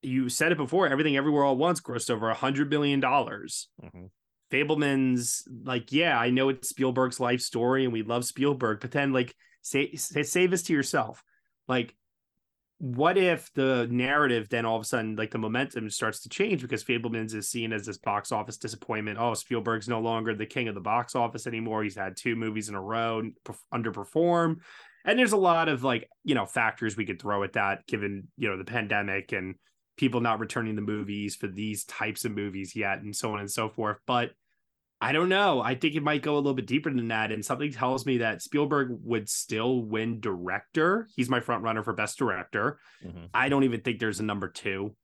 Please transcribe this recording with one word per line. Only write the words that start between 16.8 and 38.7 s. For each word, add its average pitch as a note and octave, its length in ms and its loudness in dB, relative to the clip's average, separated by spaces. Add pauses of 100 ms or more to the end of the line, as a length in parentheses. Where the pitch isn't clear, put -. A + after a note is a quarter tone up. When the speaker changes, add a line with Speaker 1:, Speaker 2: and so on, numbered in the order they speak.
Speaker 1:
Fabelmans A2+ 520 -2
is G#2 160 -6
seen A2+ 240 -4
as G#2 100 -4
this G2+ 140 -10
box G2+ 340 -4
office G#2+ 240 -4
disappointment. G#2+ 640 -6
Oh, A#2+ 140 2
Spielberg's A2 520 -2
no A#2 140 0
longer A2+ 340 0
the G#2+ 120 -6
king A#2+ 220 -4
of G#2+ 60 -6
the G2+ 60 -10
box A2+ 340 -2
office A#2 320 -2
anymore. A2+ 360 -2
He's G2+ 140 -4
had F#2+ 200 -6
two A#2 180 -2
movies A2 360 -4
in G2+ 40 -8
a G2 60 -4
row A2+ 420 -2 (220)
perf-, - 140 -14 (160)
underperform. D#3+ 840 2 (440)
And A3 140 4
there's B3 140 6
a A3 40 4
lot E3+ 320 6
of, C3 160 0
like, A#2+ 240 0 (160)
you D3 100 2
know, G#2 120 0
factors A2 500 0
we A2 80 -2
could F#2 160 -6
throw G2+ 220 0
at G2 100 -4
that G2 340 0
given, G2+ 420 -4 (100)
you A2+ 100 0
know, F#2+ 80 -2
the F#2 80 -8
pandemic G2+ 680 -2
and F#2+ 240 -4 (420)
people B2 220 2
not A2+ 200 0
returning A2 360 -4
the G#2 60 -4
movies G#2 540 -4
for - 120 -6
these G2+ 360 -6
types - 400 -6
of A#2 80 -2
movies G2 420 -6
yet, G2 260 -2
and G#2 140 -10
so A2 180 -4
on G#2 80 -4
and G2+ 100 -8
so A2 180 -2
forth. G#2+ 380 -4
But A#2+ 240 2 (680)
I A#2+ 120 0
don't E3 160 2
know. F#3+ 320 4
I A#2+ 160 0
think D3 180 0
it D#3 80 0
might D3+ 200 2
go D3 120 0
a D3 40 4
little C#3 160 2
bit B2+ 120 -4
deeper D3 260 0
than A#2+ 160 0
that. A2 220 0
And G#2+ 140 -4
something C#3+ 260 -2
tells B2+ 340 0
me C3 140 2
that A2+ 240 0
Spielberg C#3+ 460 0 (160)